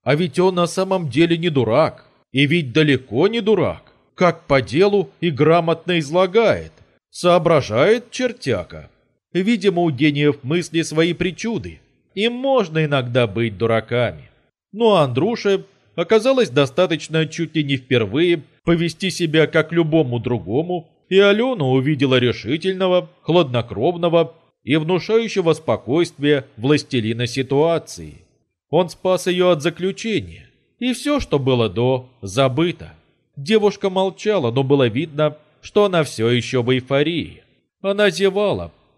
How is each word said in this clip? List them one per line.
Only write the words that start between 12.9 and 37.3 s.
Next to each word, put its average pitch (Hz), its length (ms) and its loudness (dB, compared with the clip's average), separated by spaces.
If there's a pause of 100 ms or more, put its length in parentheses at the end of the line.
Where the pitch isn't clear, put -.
быть 107 300 -4
дураками. 113 720 -2 (420)
Но 214 240 2
Андрюше 185 720 0 (300)
оказалось 220 540 2
достаточно 156 800 0
чуть 160 280 -8
ли 156 80 0
не 139 140 -2
впервые 127 680 0 (200)
повести 170 480 0
себя 156 360 2
как 156 240 0
любому 156 480 0
другому, 123 720 -4 (200)
и 185 100 4
Алена 208 460 2
увидела 131 540 2
решительного, 175 880 -2 (120)
хладнокровного 165 1120 0 (300)
и 135 120 0
внушающего 175 800 0
спокойствие 147 920 -2 (120)
властелина 123 680 -2
ситуации. 135 880 -2 (540)
Он 170 200 0
спас 185 380 -4
ее 180 240 2
от 160 100 0
заключения, 170 880 -6 (300)
и 247 140 -2
все, 285 260 -2
что - 200 -2
было 123 300 2
до, 123 400 -2 (120)
забыто. 123 720 -2 (440)
Девушка 196 520 0
молчала, 190 600 -2
но 131 120 0
было 135 260 4
видно, 151 480 -4 (240)
что - 240 2
она 180 180 0
все 113 260 -2
еще 123 340 0
в 120 80 0
эйфории. 139 720 -2 (380)